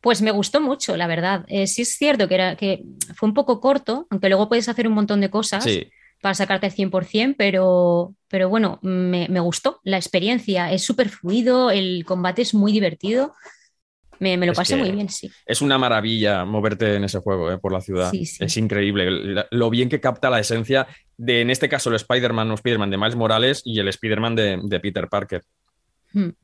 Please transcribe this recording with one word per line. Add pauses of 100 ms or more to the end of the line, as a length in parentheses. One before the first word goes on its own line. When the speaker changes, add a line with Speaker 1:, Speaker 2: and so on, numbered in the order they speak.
Speaker 1:
Pues
me
gustó
mucho,
la
verdad.
Eh,
sí
es
cierto
que
era,
que (320)
fue
un
poco
corto,
aunque
luego
puedes
hacer
un
montón
de
cosas
Speaker 2:
Sí. (320)
Speaker 1:
para
sacarte
el
cien
por
cien,
pero, (140)
pero
bueno,
me,
me
gustó
la
experiencia.
Es
súper
fluido,
el
combate
es
muy
divertido. (920)
Me,
me
lo
Speaker 2:
Es
Speaker 1:
pasé
Speaker 2:
que
Speaker 1:
muy
bien,
sí. (160)
Speaker 2:
es
una
maravilla
moverte
en
ese
juego,
eh,
por
la
ciudad.
Speaker 1:
Sí,
sí.
Speaker 2:
Es
increíble
la,
lo
bien
que
capta
la
esencia (300)
de,
en
este
caso,
el
Spider-Man
o
Spider-Man
de
Miles
Morales
y
el
Spider-Man
de,
de
Peter
Parker. (680)
Speaker 1:
Hmm. (160)